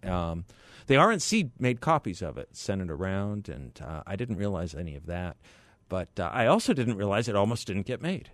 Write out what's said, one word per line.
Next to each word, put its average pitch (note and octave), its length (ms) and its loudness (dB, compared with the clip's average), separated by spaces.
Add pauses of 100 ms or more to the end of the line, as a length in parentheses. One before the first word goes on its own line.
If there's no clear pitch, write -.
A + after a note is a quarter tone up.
Um, F2 420 -2 (440)
the C3+ 80 8
R F#3 160 8
N G3 80 0
C G3+ 300 0 (100)
made B2 200 2
copies C#3+ 420 0
of D#2+ 160 -6
it, - 180 -10
sent F#2+ 260 -2
it F2+ 80 -4
around, G2 580 -4
and, C2+ 320 -12
uh, D#2+ 260 -8
I G2 100 -6
didn't A#2 200 -4
realize F2+ 380 -2
any E2 220 -8
of C#2+ 100 -14
that. F2 300 -6 (540)
But, F2+ 280 -4
uh, F2 140 -2
I A#2 140 2
also G#3+ 260 4
didn't A#2+ 240 0
realize G2+ 320 2
it G#2 80 2
almost G#2+ 300 2
didn't G2 200 -2
get B2 140 -6
made. F3 320 -6